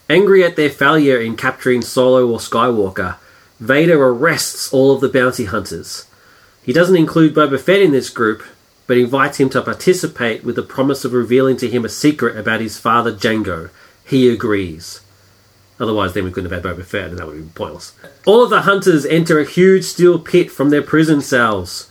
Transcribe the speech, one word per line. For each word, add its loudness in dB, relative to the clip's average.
Angry 4
at -2
their 0
failure 2
in -6
capturing -2
Solo 2
or -2
Skywalker, -2
Vader 2
arrests -2
all 4
of -4
the 0
bounty 0
hunters. -10
He -4
doesn't 4
include 2
Boba 0
Fett 2
in 4
this -2
group, -4
but 0
invites 0
him 2
to -2
participate -2
with -6
the -4
promise -4
of -4
revealing 2
to -4
him -2
a -8
secret -2
about -4
his -10
father 0
Jango. -4
He 2
agrees. -6
Otherwise, -2
then -4
we -6
couldn't -8
have -8
had -8
Boba -14
Fett, -10
and -12
that -12
would -16
be -16
pointless. -14
All 6
of 2
the 2
hunters 2
enter 2
a 0
huge 4
steel 2
pit 0
from 0
their 2
prison 2
cells, -2